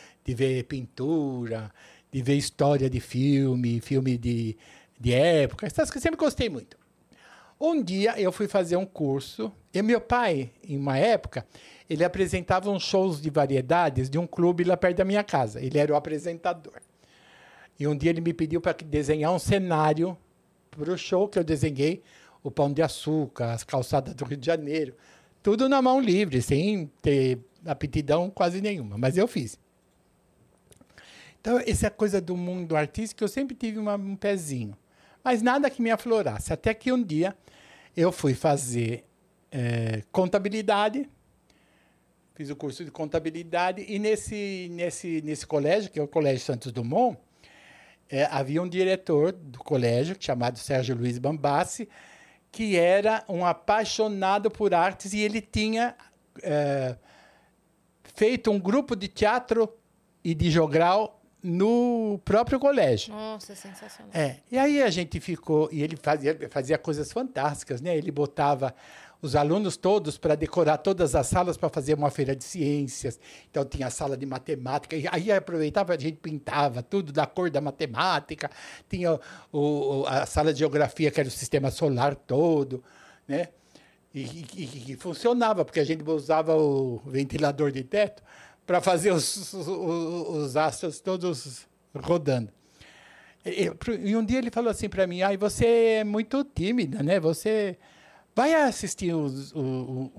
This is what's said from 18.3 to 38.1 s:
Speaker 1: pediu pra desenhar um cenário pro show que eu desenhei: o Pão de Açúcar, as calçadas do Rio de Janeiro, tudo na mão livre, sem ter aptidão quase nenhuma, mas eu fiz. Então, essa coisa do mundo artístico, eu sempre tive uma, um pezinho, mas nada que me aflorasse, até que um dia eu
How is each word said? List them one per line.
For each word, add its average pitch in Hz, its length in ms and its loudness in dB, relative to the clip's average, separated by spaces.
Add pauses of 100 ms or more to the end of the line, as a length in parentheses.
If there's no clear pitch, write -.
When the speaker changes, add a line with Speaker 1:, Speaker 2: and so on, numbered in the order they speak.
Speaker 1:
pediu 165 300 -2
pra 170 100 0
desenhar 151 600 0
um 180 60 0
cenário 170 800 2 (540)
pro 156 260 -4
show 190 300 0
que 202 100 -4
eu 180 60 2
desenhei: 151 600 0 (380)
o - 120 -8
Pão 143 200 2
de 143 100 -2
Açúcar, 139 720 -2
as 113 120 -6
calçadas 131 500 -2
do 147 100 -8
Rio 135 120 -6
de 127 100 -8
Janeiro, 156 480 -2 (480)
tudo 220 260 2
na 269 140 4
mão 254 160 6
livre, 185 420 2
sem 170 460 0 (160)
ter 131 380 2 (260)
aptidão 151 640 0
quase 180 300 0
nenhuma, 156 360 -6
mas 131 200 0
eu 196 100 4
fiz. 143 320 -6 (1800)
Então, 240 260 2
essa 220 240 0
coisa 202 300 0
do 180 160 -6
mundo 180 400 -4
artístico, 208 480 -2
eu 202 40 -2
sempre 269 280 -4
tive 220 220 -6
uma, 208 180 -2
um 196 180 -6
pezinho, 151 640 -4 (480)
mas 247 180 2
nada 269 260 2
que 269 140 -2
me 226 80 2
aflorasse, 214 640 0
até 220 220 0
que 254 180 -2
um 247 100 2
dia 175 340 -2 (600)
eu 175 160 4